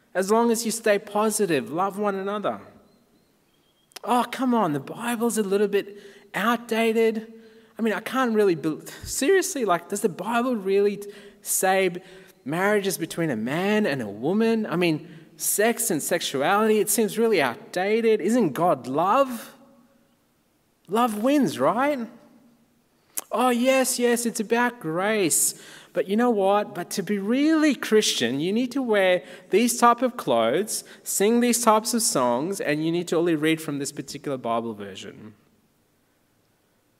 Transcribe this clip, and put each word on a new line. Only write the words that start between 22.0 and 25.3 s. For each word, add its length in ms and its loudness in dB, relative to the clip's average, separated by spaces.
Oh, 200 2
yes, 500 2
yes, 260 2
it's 140 -4
about 400 0
grace. 720 0